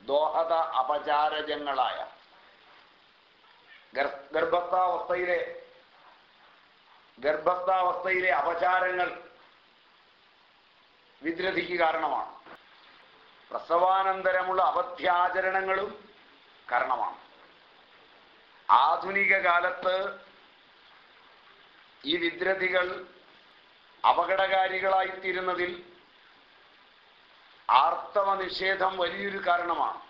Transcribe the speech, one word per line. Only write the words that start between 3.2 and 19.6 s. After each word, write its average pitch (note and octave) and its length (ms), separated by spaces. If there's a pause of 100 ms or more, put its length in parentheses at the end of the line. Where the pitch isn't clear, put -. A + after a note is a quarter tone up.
ഗർ-, - 380
ഗർഭസ്ഥാവസ്ഥയിലെ, F3 1300 (1600)
ഗർഭസ്ഥാവസ്ഥയിലെ F3+ 1120
അപചാരങ്ങൾ F3+ 960 (1900)
വിദ്രതിക്ക് F3+ 560
കാരണമാണ്. D#3+ 600 (1120)
പ്രസവാനന്തരമുള്ള F#3 1120
അപഥ്യാചരണങ്ങളും F3+ 1500 (640)
കാരണമാണ്. B2 460 (1500)
ആധുനിക F#3 680
കാലത്ത് F#3 800 (1800)